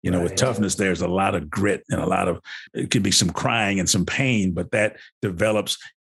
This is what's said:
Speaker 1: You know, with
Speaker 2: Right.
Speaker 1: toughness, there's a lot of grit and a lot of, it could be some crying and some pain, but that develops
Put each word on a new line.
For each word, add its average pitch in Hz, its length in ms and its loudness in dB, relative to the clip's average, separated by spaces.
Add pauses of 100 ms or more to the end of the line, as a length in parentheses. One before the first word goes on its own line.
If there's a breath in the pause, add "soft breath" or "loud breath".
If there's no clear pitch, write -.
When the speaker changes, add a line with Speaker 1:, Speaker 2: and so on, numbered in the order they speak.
Speaker 1:
You 92 80 -2
know, 90 120 2
with 87 100 0
Speaker 2:
Right. - 80 -8
Speaker 1:
toughness, 107 340 2
there's 95 300 0
a 87 40 0
lot 95 280 0
of 76 160 -6
grit 101 400 0
and - 100 -2
a 87 60 -2
lot 92 200 2
of, 85 120 -2 (340 loud breath)
it - 160 -4
could 113 140 2
be 98 80 2
some 90 180 4
crying 104 500 0
and 87 80 -2
some 87 200 2
pain, 110 460 0
but 85 180 -6
that 107 260 0 (240 loud breath)
develops 104 560 0 (240 loud breath)